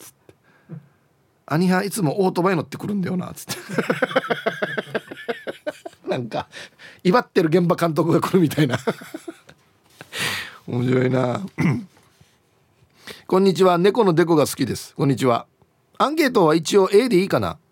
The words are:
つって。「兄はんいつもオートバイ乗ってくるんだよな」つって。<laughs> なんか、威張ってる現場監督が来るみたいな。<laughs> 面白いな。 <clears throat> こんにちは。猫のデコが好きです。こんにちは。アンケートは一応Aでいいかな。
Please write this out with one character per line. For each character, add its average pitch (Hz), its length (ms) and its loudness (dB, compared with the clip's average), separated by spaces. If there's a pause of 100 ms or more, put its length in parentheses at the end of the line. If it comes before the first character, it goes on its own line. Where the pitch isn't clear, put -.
つ - 80 -20
っ - 40 -20
て。 - 220 -20 (1120)
「兄 180 240 2
は 185 120 2
ん 202 40 -4
い 196 40 -8
つ 220 120 -6
も 175 220 0
オ 185 40 2
ー 180 40 0
ト 175 100 -2
バ 190 100 2
イ 185 40 0
乗 143 60 -2
っ - 20 -16
て - 120 -16
く - 120 -10
る 208 60 -4
ん 202 60 -4
だ 175 80 -4
よ 185 80 -4
な」 180 180 -8
つ - 100 -18
っ - 20 -20
て。 - 80 -8 (2500)
<laughs> 370 40 -4
な 156 80 -4
ん 120 100 -8
か、 - 200 -8 (560)
威 180 80 4
張 247 80 4
っ - 80 -4
て - 120 0
る 165 80 4
現 175 200 2
場 170 80 2
監 170 180 0
督 160 180 0
が 170 80 4
来 - 120 -4
る 190 80 4
み 160 80 4
た - 140 -2
い 151 40 4
な。 131 100 -2 (960)
<laughs> - 960 -12
面 123 180 -4
白 127 200 2
い 127 60 0
な。 123 300 -2 (960)
<clears throat> - 920 -20
こ 185 100 2
ん 196 60 4
に 190 100 4
ち 156 80 0
は。 180 160 4
猫 196 240 4
の 190 100 4
デ 165 120 4
コ 165 100 2
が 147 140 4
好 - 60 -8
き 131 120 -4
で 98 80 -4
す。 - 220 -14
こ 131 100 0
ん - 20 2
に 139 60 2
ち 117 120 -2
は。 117 200 0 (520)
ア 220 100 2
ン 311 80 -4
ケ 320 120 2
ー 247 40 -4
ト 208 140 4
は 151 80 4
一 175 240 2
応 185 140 4
A 226 160 4
で 190 120 4
い 196 40 2
い 190 40 -4
か 156 100 0
な。 92 200 -4 (120)